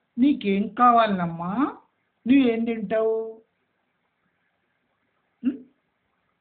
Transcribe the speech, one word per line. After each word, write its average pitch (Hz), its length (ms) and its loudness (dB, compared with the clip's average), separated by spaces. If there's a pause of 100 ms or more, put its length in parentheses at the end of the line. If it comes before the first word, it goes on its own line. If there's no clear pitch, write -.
(180)
"నీకేం 208 500 0
కావాలమ్మా, 190 880 0 (720)
నువ్వేం 233 380 2
తింటావు?" 220 800 -4 (2000)
ఉం? - 200 -6 (760)